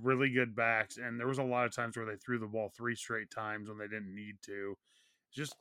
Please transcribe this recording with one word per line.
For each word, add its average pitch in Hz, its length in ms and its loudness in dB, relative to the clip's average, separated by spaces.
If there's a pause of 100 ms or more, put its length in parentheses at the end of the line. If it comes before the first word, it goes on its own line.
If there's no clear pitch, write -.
really 131 260 6
good 120 280 4
backs, 113 420 2
and 117 200 -4
there 120 100 0
was 135 100 2
a 135 60 2
lot 123 220 4
of 113 60 0
times 117 240 -2
where 117 80 -2
they 107 120 -4
threw 120 240 0
the 110 80 -4
ball 104 200 0
three 117 280 -2
straight 110 340 -4
times 107 380 -4
when 107 100 -10
they 104 80 -6
didn't 104 260 -6
need 104 300 -10
to. 101 340 -6 (520)
It's - 80 -14
just 143 240 -6